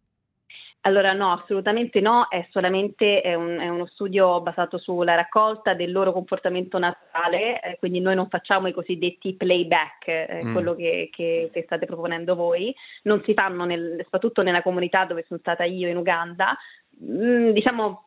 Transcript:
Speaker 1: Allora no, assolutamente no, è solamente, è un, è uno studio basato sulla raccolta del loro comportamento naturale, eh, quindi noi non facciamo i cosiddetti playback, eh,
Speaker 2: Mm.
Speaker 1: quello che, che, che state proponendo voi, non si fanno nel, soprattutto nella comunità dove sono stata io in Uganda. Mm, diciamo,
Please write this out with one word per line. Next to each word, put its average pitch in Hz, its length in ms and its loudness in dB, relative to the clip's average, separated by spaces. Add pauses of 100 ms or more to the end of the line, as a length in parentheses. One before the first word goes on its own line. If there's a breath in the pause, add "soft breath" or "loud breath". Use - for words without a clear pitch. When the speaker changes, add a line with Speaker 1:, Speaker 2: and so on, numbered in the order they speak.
(880 loud breath)
Speaker 1:
Allora 196 280 4
no, 196 180 2
assolutamente 208 680 0
no, 233 280 4
è 180 220 -4
solamente, 196 720 2
è 175 120 0
un, 170 240 -4
è 175 120 -4
uno 175 160 -4
studio 185 560 2
basato 175 340 -4
sulla 175 380 0
raccolta 214 580 2
del 175 180 -2
loro 190 220 2
comportamento 185 680 -4
naturale, 175 840 -2
eh, - 160 -10
quindi 180 220 -2
noi 185 140 2
non 185 140 0
facciamo 190 400 0
i 175 60 -6
cosiddetti 180 580 -4
playback, 175 760 0
eh, 165 380 -4
Speaker 2:
Mm. 113 80 -4
Speaker 1:
quello 170 220 0
che, 170 360 -2
che, 165 400 -2
che 170 140 -6
state 165 220 -4
proponendo 170 480 -4
voi, 175 400 -2 (300 loud breath)
non 208 200 2
si 220 80 2
fanno 185 320 0
nel, 170 380 -4
soprattutto 202 400 0
nella 175 180 4
comunità 185 460 0
dove 170 200 -6
sono - 140 -10
stata 170 240 -2
io 180 240 -2
in 175 80 -2
Uganda. 175 580 0 (480 loud breath)
Mm, 226 480 2
diciamo, 214 560 0